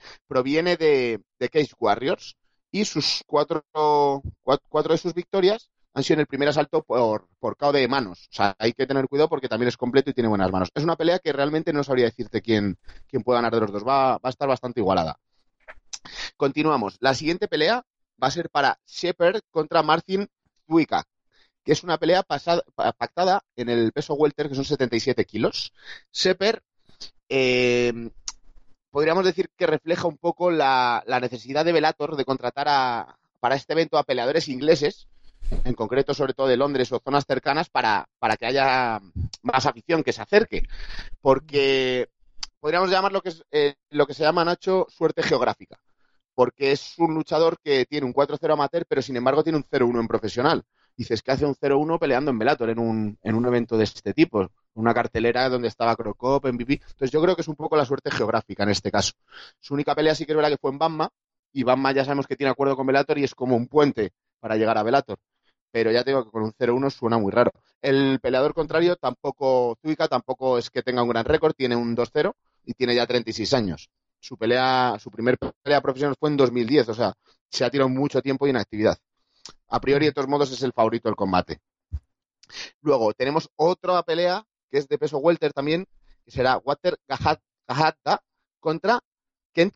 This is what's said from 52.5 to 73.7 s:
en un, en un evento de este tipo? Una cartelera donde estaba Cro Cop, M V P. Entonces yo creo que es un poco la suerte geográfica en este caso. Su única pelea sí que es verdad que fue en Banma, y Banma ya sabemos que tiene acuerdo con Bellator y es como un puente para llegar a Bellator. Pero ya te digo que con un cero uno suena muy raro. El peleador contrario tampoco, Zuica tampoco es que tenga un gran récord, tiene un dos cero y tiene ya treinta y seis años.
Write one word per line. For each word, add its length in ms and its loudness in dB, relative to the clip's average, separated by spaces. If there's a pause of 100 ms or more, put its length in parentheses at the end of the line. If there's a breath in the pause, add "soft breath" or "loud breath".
en 100 -2
un, 440 -2
en 120 -2
un 120 0
evento 320 0
de 60 4
este 280 -8
tipo? 380 0 (240)
Una 180 0
cartelera 560 0
donde 200 -2
estaba 280 0
Cro 180 -8
Cop, 300 0
M 120 -2
V 100 -6
P. 80 -2
Entonces 360 -6
yo 120 0
creo 120 4
que 80 -6
es 60 -8
un 80 -8
poco 200 0
la 80 6
suerte 260 -4
geográfica 540 -2
en 40 2
este 220 0
caso. 220 0 (480 loud breath)
Su 140 -10
única 200 -2
pelea 200 2
sí 120 -8
que 60 -4
es 40 2
verdad 140 2
que 80 -2
fue 140 -4
en 60 -8
Banma, 300 -2 (440)
y 100 -4
Banma 300 2
ya 120 2
sabemos 220 -2
que 100 -6
tiene 140 0
acuerdo 260 0
con 100 -4
Bellator 320 2
y 60 0
es 100 -4
como 220 0
un 100 -2
puente 460 2 (260)
para 180 -4
llegar 200 2
a 60 0
Bellator. 360 0 (520)
Pero 200 0
ya 120 2
te 80 -2
digo 140 0
que 60 -20
con 120 -4
un 140 -6
cero 180 2
uno 140 0
suena 300 -2
muy 120 0
raro. 220 4 (300)
El 380 2
peleador 340 0
contrario 420 2
tampoco, 840 -2
Zuica 260 -2
tampoco 480 -2
es 140 -4
que 120 -6
tenga 200 0
un 80 0
gran 140 0
récord, 300 2
tiene 220 0
un 180 -2
dos 180 -2
cero 240 -2 (280)
y 100 -10
tiene 200 0
ya 120 2
treinta 240 -2
y 40 -4
seis 180 -2
años. 380 -2 (280)